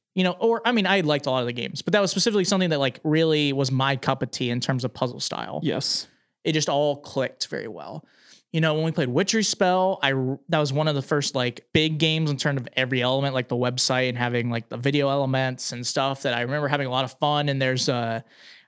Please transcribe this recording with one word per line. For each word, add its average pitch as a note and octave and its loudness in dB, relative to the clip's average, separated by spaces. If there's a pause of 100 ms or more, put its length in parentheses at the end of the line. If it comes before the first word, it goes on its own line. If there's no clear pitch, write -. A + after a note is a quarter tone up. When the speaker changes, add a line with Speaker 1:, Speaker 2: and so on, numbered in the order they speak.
(140)
Speaker 1:
you F#3 2
know, F3+ 2
or, A3+ 2
I A#3+ 4
mean, G#3+ 2
I G3 4
liked D3 2
a C3+ 0
lot C3 2
of B2 0
the A#2+ -4
games, B2+ -6
but - -2
that G#3 4
was G3 2
specifically G3+ 2
something F#3 2
that, D3+ 2
like, C3 0
really D3+ 2
was C3+ 0
my C3+ 2
cup C3 -2
of B2+ -4
tea B2 -4
in A#2+ -2
terms B2+ -2
of B2 -4
puzzle B2+ -4
style. - -6
Speaker 2:
Yes. - -2 (360)
Speaker 1:
It D#3 0
just D#3 0
all C#3+ 2
clicked - -6
very A#2 -8
well. F#2 -12 (480)
You D#3+ 0
know, D#3+ 2
when D#3 0
we E3 0
played D3 0
Witchery G3 0
Spell, F#3 2
I C#3 2
r-, C3+ 0 (120)
that E3 2
was D3 2
one D3 0
of D3+ 0
the C3+ 0
first, C#3+ 0
like, B2 -2
big D#3 2
games D#3 2
in C#3+ 0
terms C#3 0
of A#2+ -10
every B2+ 0
element, C3 2
like B2+ -2
the B2 -2
website B2 0
and A#2+ -6
having, A#2+ 0
like, A#2 -4
the - -8
video C#3 0
elements C3 -2
and A#2+ -8
stuff C3+ -2
that B2+ 0
I A#2+ -2
remember C#3+ -2
having C#3 0
a - -4
lot C3 0
of B2 -10
fun. D3 2
And C3+ 0
there's B2+ 0
a, A#2 -2 (460)